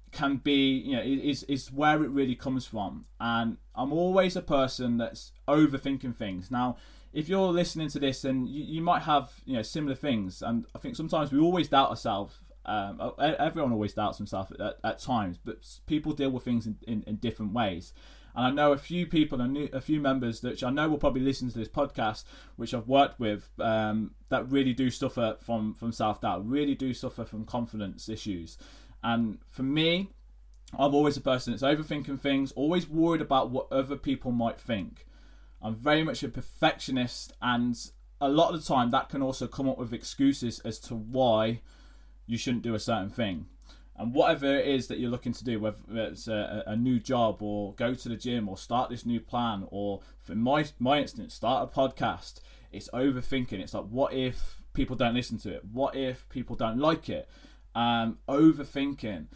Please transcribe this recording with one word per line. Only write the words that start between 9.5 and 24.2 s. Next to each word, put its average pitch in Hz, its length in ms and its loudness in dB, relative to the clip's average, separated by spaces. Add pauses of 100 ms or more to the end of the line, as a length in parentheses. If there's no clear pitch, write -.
know, 113 80 0
similar 147 320 -2
things, 107 480 -2
and 117 320 0
I - 40 -10
think 131 180 -8
sometimes 156 360 0
we 135 60 6
always 170 300 6
doubt 135 220 6
ourselves. 101 440 -4 (320)
Um, 98 340 -4 (180)
e-, 151 200 2
everyone 151 340 2
always 107 220 0
doubts 107 240 -2
himself 95 340 -6
at, - 80 -12
at, 98 240 -6
at 110 140 -2
times, 104 440 -2
but - 180 -10
s-, - 260 -18
people 151 260 0
deal 139 180 0
with 123 140 -4
things 117 220 0
in, 107 100 -6 (100)
in, 110 200 -4
in 107 100 -4
different 107 360 -4
ways. 101 400 -2 (420)
And 127 120 2
I 127 40 4
know 147 220 6
a 139 60 2
few 170 280 -2
people, 151 360 2
a, 123 60 0
new, 139 260 -2
a 131 60 -4
few 151 200 0
members 131 400 0
that 120 220 -4
I 123 80 0
know 151 180 2
will 156 80 2
probably 135 240 2
listen 131 300 0
to 113 80 -8
this 110 100 -4
podcast, 127 560 -2 (320)
which 117 160 -6
I've 117 160 -4
worked 139 320 6
with, 104 380 -2
um, 110 540 0 (180)